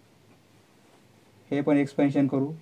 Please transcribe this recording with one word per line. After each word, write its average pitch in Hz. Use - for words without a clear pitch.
हे 143
पण 143
एक्सपेन्शन 139
करू, 139